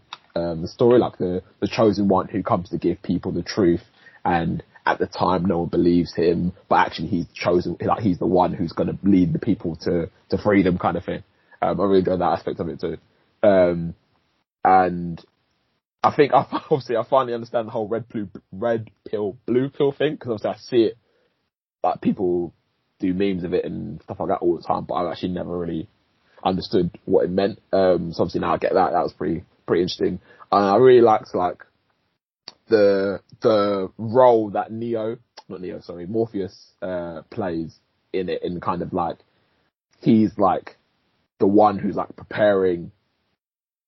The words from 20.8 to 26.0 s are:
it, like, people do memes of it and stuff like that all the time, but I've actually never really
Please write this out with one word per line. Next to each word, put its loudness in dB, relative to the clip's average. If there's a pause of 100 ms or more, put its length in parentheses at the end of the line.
it, -10 (840)
like, -2
people -2 (480)
do 0
memes -2
of -6
it -2
and -10
stuff -12
like -4
that -2
all 2
the -14
time, -4
but -6
I've -2
actually -6
never -6
really -6 (560)